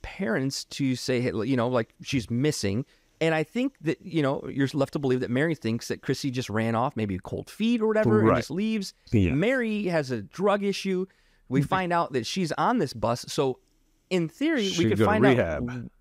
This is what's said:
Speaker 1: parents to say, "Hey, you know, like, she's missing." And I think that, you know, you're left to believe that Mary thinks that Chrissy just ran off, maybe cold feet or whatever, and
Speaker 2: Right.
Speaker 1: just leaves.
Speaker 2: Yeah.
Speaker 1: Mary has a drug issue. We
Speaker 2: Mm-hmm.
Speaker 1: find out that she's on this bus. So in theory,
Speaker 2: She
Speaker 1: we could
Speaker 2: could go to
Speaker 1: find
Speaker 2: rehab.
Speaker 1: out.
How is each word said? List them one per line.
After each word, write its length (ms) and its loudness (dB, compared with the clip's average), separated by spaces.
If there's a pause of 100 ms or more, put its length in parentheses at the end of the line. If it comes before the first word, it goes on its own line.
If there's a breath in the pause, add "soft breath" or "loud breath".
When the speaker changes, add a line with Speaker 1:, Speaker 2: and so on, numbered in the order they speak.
(160)
Speaker 1:
parents 480 -4
to 320 -2
say, 240 -2
"Hey, 120 -2 (120)
you 120 0
know, 120 0
like, 340 -2
she's 280 -4
missing." 540 -2 (360)
And 140 2
I 80 0
think 380 -4
that, 200 -2
you 220 -2
know, 260 0
you're 260 0
left 180 0
to 80 -6
believe 200 2
that 100 -4
Mary 260 0
thinks 320 -4
that 140 -6
Chrissy 280 -2
just 180 -6
ran 280 0
off, 200 -2
maybe 220 -2
cold 320 -10
feet 320 0
or 60 2
whatever, 320 4
and 80 6
Speaker 2:
Right. 80 6
Speaker 1:
just 140 -4
leaves. 440 -4 (180)
Speaker 2:
Yeah. 220 4
Speaker 1:
Mary 520 0
has 260 0
a 100 -4
drug 400 0
issue. 440 -2 (420)
We 120 2
Speaker 2:
Mm-hmm. 80 0
Speaker 1:
find 240 0
out 200 2
that 140 0
she's 260 -2
on 260 2
this 140 0
bus. 360 -2
So 300 0 (500)
in 200 0
theory, 400 0
Speaker 2:
She 100 -2
Speaker 1:
we 120 4
could 80 2
Speaker 2:
could 20 -
go 60 6
to 40 4
Speaker 1:
find 140 4
Speaker 2:
rehab. 440 4
Speaker 1:
out. 220 -10 (100)